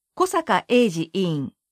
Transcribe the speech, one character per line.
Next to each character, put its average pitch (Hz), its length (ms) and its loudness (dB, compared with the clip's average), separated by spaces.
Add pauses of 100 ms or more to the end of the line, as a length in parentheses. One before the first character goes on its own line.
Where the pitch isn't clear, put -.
(160)
小 359 120 0
坂 320 400 0
英 240 220 4
二 165 240 -6
委 196 80 -2
員。 156 320 -4 (180)